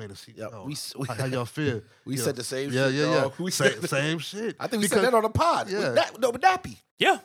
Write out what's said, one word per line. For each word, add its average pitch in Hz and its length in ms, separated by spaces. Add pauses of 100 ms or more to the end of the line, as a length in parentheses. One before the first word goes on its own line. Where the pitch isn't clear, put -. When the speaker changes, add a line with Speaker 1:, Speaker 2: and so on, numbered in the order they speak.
Speaker 1:
in 104 80
and 95 80
see, - 180
Speaker 2:
Yep, 107 160
Speaker 1:
yo, 113 140
Speaker 2:
we 143 80
s-, - 200
we 131 140
Speaker 1:
how, 123 60
how 110 120
y'all 127 200
feel?" 127 360 (120)
Speaker 2:
<laughs> - 120
we 131 100
Speaker 1:
You 131 40
Speaker 2:
said 120 160
Speaker 1:
know? 123 40
Speaker 2:
the 120 40
same 135 260
Speaker 1:
Yeah, 131 180
Speaker 2:
shit, 131 80
Speaker 1:
yeah, 147 180
yeah. 135 80
Speaker 2:
dog. 135 140
<laughs> - 40
We 180 100
Speaker 1:
Sa-, 143 140
Speaker 2:
said - 180
the 170 60
Speaker 1:
same 151 320
shit. 202 400
Speaker 2:
I - 80
think 220 140
we 208 80
Speaker 1:
Because 220 140
Speaker 2:
said - 20
that 254 100
on 220 80
the 220 60
pod. 294 400
Speaker 1:
Yeah. 202 100
Speaker 2:
With 139 160
Nap-, - 240
no, 240 120
with 247 100
Nappy. 370 340 (240)
Speaker 1:
Yeah. 339 260